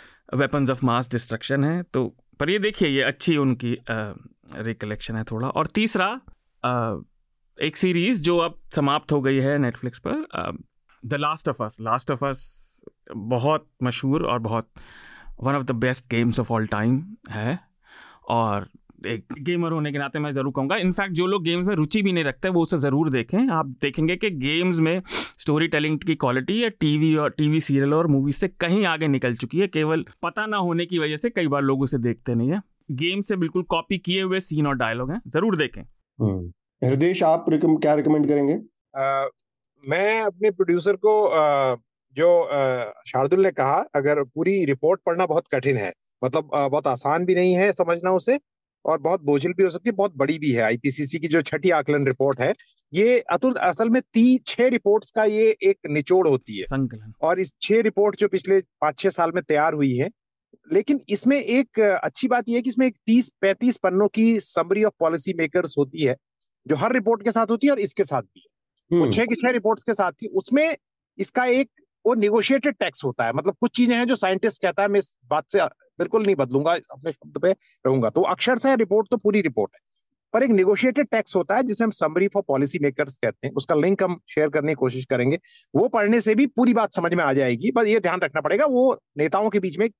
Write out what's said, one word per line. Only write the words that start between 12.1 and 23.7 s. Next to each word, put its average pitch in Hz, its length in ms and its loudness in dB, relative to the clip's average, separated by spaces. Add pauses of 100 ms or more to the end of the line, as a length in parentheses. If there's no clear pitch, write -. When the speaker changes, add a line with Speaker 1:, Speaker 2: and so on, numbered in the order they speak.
Speaker 1:
of 139 140 -4
Us 131 60 -10 (800)
बहुत 123 520 -2 (160)
मशहूर 131 420 -2
और 120 140 -2
बहुत 113 300 -4 (720)
one 139 160 0
of 131 120 -4
the 117 120 -4
best 127 280 -2
games 117 280 2
of 113 120 -2
all 110 220 0
time 117 280 0 (280)
है, 120 300 -6 (720)
और 107 400 -2 (380)
एक 117 180 -8 (140)
गेमर 170 320 -2
होने 151 200 -2
के 139 60 -6
नाते 143 220 -6
मैं 147 140 -4
जरूर 135 220 -4
कहूँगा, 139 200 -2
इनफैक्ट 185 380 -2
जो 180 140 0
लोग 190 160 -2
गेम्स 175 240 -2
में 202 80 0
रुचि 156 260 0
भी 190 100 0
नहीं 165 120 0
रखते 143 260 -4
वो 175 120 2
उसे 165 160 0
जरूर 151 320 0
देखें। 156 400 0
आप 160 160 -2
देखेंगे 143 500 -2